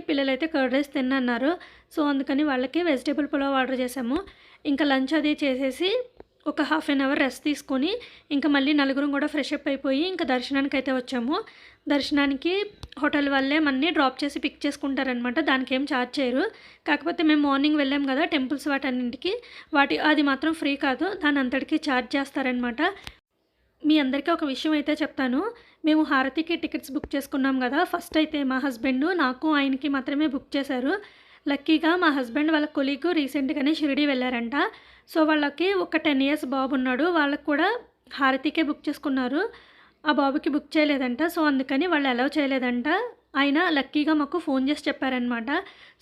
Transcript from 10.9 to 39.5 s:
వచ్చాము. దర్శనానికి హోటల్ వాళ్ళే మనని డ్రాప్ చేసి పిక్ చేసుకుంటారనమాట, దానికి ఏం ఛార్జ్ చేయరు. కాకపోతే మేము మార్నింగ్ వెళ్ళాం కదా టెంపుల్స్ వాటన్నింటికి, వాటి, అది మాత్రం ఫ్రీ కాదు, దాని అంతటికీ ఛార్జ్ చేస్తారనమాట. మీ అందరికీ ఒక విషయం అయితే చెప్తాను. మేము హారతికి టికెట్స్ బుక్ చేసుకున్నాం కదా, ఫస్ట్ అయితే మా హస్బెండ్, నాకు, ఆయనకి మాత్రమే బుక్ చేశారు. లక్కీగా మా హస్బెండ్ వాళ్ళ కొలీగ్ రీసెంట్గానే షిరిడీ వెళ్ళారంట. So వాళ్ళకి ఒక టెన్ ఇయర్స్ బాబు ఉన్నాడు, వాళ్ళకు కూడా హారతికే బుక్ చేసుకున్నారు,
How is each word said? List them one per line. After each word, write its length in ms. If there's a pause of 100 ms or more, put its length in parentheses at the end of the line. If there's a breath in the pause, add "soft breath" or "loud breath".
వచ్చాము. 380 (520 loud breath)
దర్శనానికి 640 (500)
హోటల్ 320
వాళ్ళే 320
మనని 300
డ్రాప్ 280
చేసి 200
పిక్ 220
చేసుకుంటారనమాట, 720 (100)
దానికి 260
ఏం 160
ఛార్జ్ 280
చేయరు. 240 (440 loud breath)
కాకపోతే 420
మేము 180
మార్నింగ్ 340
వెళ్ళాం 280
కదా 140 (100)
టెంపుల్స్ 380
వాటన్నింటికి, 600 (420 loud breath)
వాటి, 220 (140)
అది 200
మాత్రం 300
ఫ్రీ 160
కాదు, 320 (140)
దాని 220
అంతటికీ 340 (100)
ఛార్జ్ 280
చేస్తారనమాట. 640 (1000 loud breath)
మీ 160
అందరికీ 320
ఒక 140
విషయం 340
అయితే 140
చెప్తాను. 460 (460 loud breath)
మేము 180
హారతికి 540
టికెట్స్ 380
బుక్ 200
చేసుకున్నాం 460
కదా, 240
ఫస్ట్ 340
అయితే 200 (120)
మా 140
హస్బెండ్, 420 (180)
నాకు, 240 (120)
ఆయనకి 280
మాత్రమే 460
బుక్ 220
చేశారు. 360 (540 loud breath)
లక్కీగా 500
మా 200
హస్బెండ్ 380
వాళ్ళ 120 (100)
కొలీగ్ 300 (120)
రీసెంట్గానే 560
షిరిడీ 320
వెళ్ళారంట. 500 (560 loud breath)
So 160
వాళ్ళకి 400 (160)
ఒక 120
టెన్ 260
ఇయర్స్ 220 (120)
బాబు 220
ఉన్నాడు, 260 (140)
వాళ్ళకు 260
కూడా 240 (500)
హారతికే 440
బుక్ 260
చేసుకున్నారు, 520 (640 loud breath)